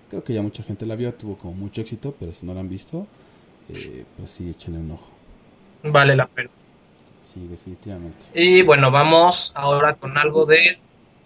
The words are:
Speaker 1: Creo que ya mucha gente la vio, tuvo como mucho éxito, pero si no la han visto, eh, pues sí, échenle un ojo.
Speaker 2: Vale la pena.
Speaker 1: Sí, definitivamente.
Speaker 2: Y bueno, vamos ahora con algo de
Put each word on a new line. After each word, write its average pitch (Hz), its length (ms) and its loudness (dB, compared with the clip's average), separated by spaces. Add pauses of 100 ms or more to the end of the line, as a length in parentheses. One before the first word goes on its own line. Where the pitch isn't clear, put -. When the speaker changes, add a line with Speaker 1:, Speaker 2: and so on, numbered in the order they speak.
Speaker 1:
Creo - 140 -10
que 123 100 -8
ya 107 80 -4
mucha 104 220 -10
gente 110 220 -12
la 110 100 -8
vio, 120 180 -8
tuvo 104 240 -14
como 87 180 -16
mucho 101 260 -12
éxito, 131 380 -12
pero 82 140 -14
si - 120 -18
no 90 80 -12
la 95 80 -10
han 95 80 -10
visto, 160 380 -12 (600)
eh, - 360 -16 (120)
pues 92 140 -18
sí, 87 180 -14
échenle 82 300 -12
un 80 120 -10
ojo. - 180 -18 (840)
Speaker 2:
Vale 139 240 4
la 131 120 0
pena. 123 240 -12 (680)
Speaker 1:
Sí, 90 280 -20
definitivamente. 87 840 -18
Speaker 2:
Y 180 280 6
bueno, 139 280 6
vamos 160 640 4
ahora 143 420 0
con 139 220 -8
algo 151 280 0
de 165 320 4 (480)